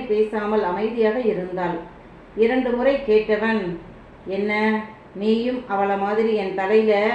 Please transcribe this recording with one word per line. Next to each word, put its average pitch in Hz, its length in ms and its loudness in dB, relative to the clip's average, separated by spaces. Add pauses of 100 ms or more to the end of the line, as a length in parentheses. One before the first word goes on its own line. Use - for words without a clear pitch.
பேசாமல் 214 600 0
அமைதியாக 220 580 0
இருந்தாள். 180 540 -2 (600)
இரண்டு 240 360 2
முறை 247 220 2 (140)
கேட்டவன், 214 520 2 (680)
"என்ன, 202 240 -2 (640)
நீயும் 226 440 0 (100)
அவள 196 280 0
மாதிரி 214 380 0
என் 190 200 -2
தலையில 214 380 2 (220)